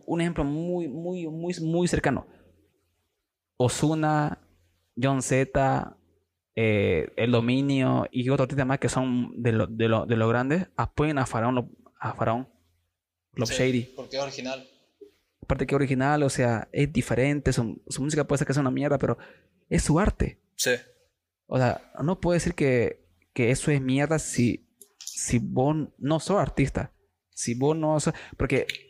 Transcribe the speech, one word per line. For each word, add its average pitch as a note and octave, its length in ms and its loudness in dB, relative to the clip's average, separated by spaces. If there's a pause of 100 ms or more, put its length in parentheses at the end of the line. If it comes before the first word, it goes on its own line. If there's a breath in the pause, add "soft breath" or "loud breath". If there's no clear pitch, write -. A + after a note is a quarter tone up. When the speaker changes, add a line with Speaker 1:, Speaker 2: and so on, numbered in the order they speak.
Speaker 1:
un E3+ 160 -2
ejemplo E3 240 -2
muy, E3+ 420 -4
muy, E3+ 400 -8
muy, E3 320 -6
muy E3 300 0
cercano. D3 380 -2 (1300 soft breath)
Ozuna, D3+ 840 0 (600)
John C3+ 200 2
Z, C3 760 0 (580)
eh, G2+ 600 2
El A#2 160 0
Dominio C3 800 2
y B2 180 -2
otro C3+ 140 2
artista C3+ 220 -2
más C3+ 140 0
que - 100 0
son B2 520 -2
de A#2+ 100 2
lo, A2 160 2
de A2+ 200 0
lo, A2+ 180 2
de A#2 100 0
los A2 140 2
grandes, C3+ 380 0 (100)
apoyan D3 400 -2
a C3 80 0
Faraón, B2 300 0
lo, B2 140 -2 (300)
a A2+ 140 -6
Faraón, A#2 360 -2 (840)
Club A2+ 140 -2
Speaker 2:
Sí, A#2 80 -4
Speaker 1:
Shady. B2+ 260 2 (140)
Speaker 2:
porque B2+ 220 -10
es C#3 60 -2
original. C3 440 -8 (720)
Speaker 1:
Aparte C3+ 240 -2
que C#3+ 100 -4
es - 20 4
original, C#3 460 2
o C3+ 60 4
sea, A#2+ 420 0
es C#3+ 200 0
diferente, C3+ 640 0
su, A2+ 340 -2
su - 160 -6
música D3 240 0
puede C#3+ 120 0
ser D#3 80 -2
que C#3 60 2
sea D3 80 2
una C3 100 2
mierda, C#3 260 0
pero A#2+ 200 0 (520 loud breath)
es E3+ 140 2
su D#3 160 4
arte. - 420 0 (140)
Speaker 2:
Sí. - 160 0 (760)
Speaker 1:
O - 100 -2
sea, - 340 0 (120)
no F3+ 160 0
puedo E3+ 140 2
decir E3+ 220 0
que, B2+ 500 0 (280)
que A#2+ 180 2
eso C#3+ 200 0
es C#3 100 2
mierda C#3+ 380 2
si, - 480 0 (320)
si - 400 -2
vos B2+ 360 0 (220)
no D3+ 220 0
sos F#3+ 200 0
artista. C#3+ 540 -2 (400)
Si - 220 -4
vos C#3+ 200 2
no D#3 240 2
sos... D#3 140 0 (240 loud breath)
Porque C3 300 0 (220)